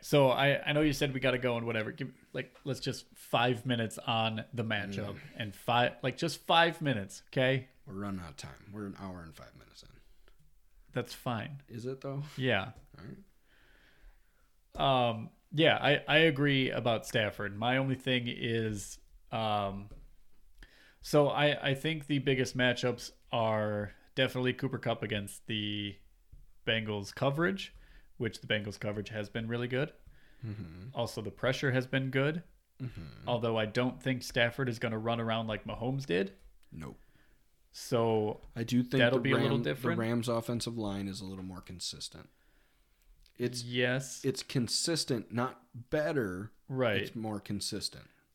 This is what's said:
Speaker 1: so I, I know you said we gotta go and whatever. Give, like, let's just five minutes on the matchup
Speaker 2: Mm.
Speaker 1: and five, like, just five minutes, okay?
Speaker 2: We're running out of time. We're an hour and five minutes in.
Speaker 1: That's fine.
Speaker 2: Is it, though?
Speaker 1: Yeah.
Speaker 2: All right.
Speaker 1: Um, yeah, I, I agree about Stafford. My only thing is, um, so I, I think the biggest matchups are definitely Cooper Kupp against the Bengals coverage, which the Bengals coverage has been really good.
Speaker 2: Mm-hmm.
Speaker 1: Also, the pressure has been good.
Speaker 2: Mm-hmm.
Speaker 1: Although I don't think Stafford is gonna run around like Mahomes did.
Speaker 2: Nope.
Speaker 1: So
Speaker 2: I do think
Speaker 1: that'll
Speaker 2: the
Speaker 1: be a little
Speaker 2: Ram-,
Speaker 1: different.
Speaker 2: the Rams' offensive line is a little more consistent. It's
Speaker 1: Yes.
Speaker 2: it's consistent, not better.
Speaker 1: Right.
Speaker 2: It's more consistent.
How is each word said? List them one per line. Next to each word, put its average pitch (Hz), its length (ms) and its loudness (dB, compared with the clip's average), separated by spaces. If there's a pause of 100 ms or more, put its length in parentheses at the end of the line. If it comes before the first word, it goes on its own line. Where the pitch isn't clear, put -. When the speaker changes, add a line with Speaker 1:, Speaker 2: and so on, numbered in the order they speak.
Speaker 1:
so 139 280 6
I, 135 360 4
I 143 80 0
know 147 80 4
you 151 120 4
said 139 200 0
we 131 60 -4
gotta 127 180 4
go 123 200 2
and 117 100 -4
whatever. 113 240 -2
Give, - 200 -8 (220)
like, 135 300 -6
let's 131 160 -2
just - 260 -6 (100)
five 120 520 2
minutes 117 400 0
on 110 360 2 (100)
the 117 100 -2
matchup 101 500 -2
Speaker 2:
Mm. - 60 -12 (180)
Speaker 1:
and 104 180 -6
five, 123 360 4 (100)
like, - 160 -2
just - 300 -4
five 170 340 6
minutes, 113 400 -2 (100)
okay? 131 360 2 (180)
Speaker 2:
We're - 160 -14
running 98 200 -6
out 82 100 -12
of 71 60 -18
time. 90 360 -16
We're 104 140 -8
an 98 120 -8
hour 92 240 -10
and 80 120 -16
five 60 220 -20
minutes - 260 -20
in. - 60 -20 (1040)
Speaker 1:
That's 123 200 -6
fine. 131 560 -6
Speaker 2:
Is 113 160 -12
it, 135 160 -8
though? 143 220 -6 (120)
Speaker 1:
Yeah. 107 360 0 (260)
Speaker 2:
All 92 80 -18
right. - 120 -14 (1900)
Speaker 1:
Um, 113 200 -4 (240)
yeah, 147 260 6
I, 143 280 4
I 143 120 4
agree 139 520 4
about 113 340 0
Stafford. 104 520 0
My 123 200 2
only 135 180 0
thing 127 320 0
is, 113 680 -2 (340)
um, 104 580 -2 (1120)
so 147 280 6
I, 143 400 2
I 139 60 2
think 156 320 -2
the 143 120 2
biggest 131 380 2
matchups 123 540 2 (200)
are 107 600 0 (240)
definitely 127 380 2
Cooper 131 260 -4
Kupp 117 240 -2
against 104 440 -4
the 104 480 -4 (720)
Bengals 107 460 0
coverage, 165 600 0 (440)
which 113 240 -4
the - 60 -10
Bengals 104 320 -2
coverage 104 300 -4
has 107 200 -6
been 113 180 -4
really 120 200 -2
good. 131 240 0 (540)
Speaker 2:
Mm-hmm. 101 480 -10
Speaker 1:
Also, 117 280 -4
the 101 100 -6
pressure 131 400 0
has 127 160 0
been 135 220 0
good. 143 340 0 (380)
Speaker 2:
Mm-hmm. 85 460 -10
Speaker 1:
Although 117 300 2
I 110 80 4
don't 123 360 0
think 127 220 -2
Stafford 123 460 2
is 113 100 -4
gonna 113 200 -2
run 117 200 0
around 113 280 0
like 107 180 -4
Mahomes 123 400 -2
did. 190 280 0 (380)
Speaker 2:
Nope. 76 260 -12 (720)
Speaker 1:
So 113 720 2 (140)
Speaker 2:
I 113 80 -4
do 120 200 4
think 127 180 2
Speaker 1:
that'll 123 180 6
Speaker 2:
the 117 40 2
Speaker 1:
be 135 80 2
a 131 60 6
little - 200 4
Speaker 2:
Ram-, 117 60 0
Speaker 1:
different. 131 340 0
Speaker 2:
the 117 80 0
Rams' 117 240 0
offensive 117 480 -2
line 101 300 -2
is 95 140 -8
a 95 40 -10
little 95 180 -10
more 92 180 -10
consistent. - 680 -12 (1080)
It's 123 260 -2
Speaker 1:
Yes. 123 600 0
Speaker 2:
it's 131 180 -2
consistent, 131 920 0
not 123 280 -2 (280)
better. 127 640 0 (160)
Speaker 1:
Right. 123 300 2
Speaker 2:
It's - 180 -2
more 110 240 -4
consistent. - 680 -6 (300)